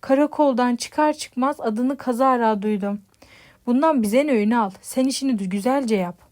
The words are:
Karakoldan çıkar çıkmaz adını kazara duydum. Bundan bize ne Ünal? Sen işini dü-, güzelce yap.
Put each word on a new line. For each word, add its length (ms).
Karakoldan 760
çıkar 360
çıkmaz 480
adını 360
kazara 680
duydum. 380
Bundan 360
bize 240
ne 160
Ünal? 280
Sen 240
işini 280
dü-, 160
güzelce 480
yap. 200